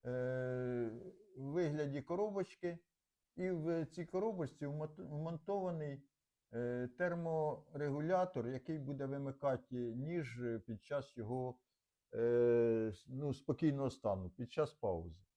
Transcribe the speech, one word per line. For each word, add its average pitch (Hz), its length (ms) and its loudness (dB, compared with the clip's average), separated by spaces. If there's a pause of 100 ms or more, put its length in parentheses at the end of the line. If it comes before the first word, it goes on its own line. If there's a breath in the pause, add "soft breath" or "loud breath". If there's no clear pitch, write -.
е, 127 840 0 (460)
в 131 60 -8
вигляді 147 600 0
коробочки. 185 760 -2 (580)
І 185 140 0
в 165 360 0
цій 170 180 -6
коробочці 185 600 -2
вмот-, 151 420 -6
вмонтований, 160 920 -4 (520)
е, 123 340 0 (100)
терморегулятор, 160 1500 0
який 131 300 -4
буде 135 280 -4
вимикати 135 680 -2
ніж 123 640 -4 (260)
під 110 180 -8
час - 320 -4
його, 123 420 -4 (560)
е, 110 40 -2 (680)
с-, 101 200 -8
ну, 135 260 -2
спокійного 139 560 2
стану, 95 400 0
під - 220 -8
час 151 220 2
паузи. 87 460 -2 (160)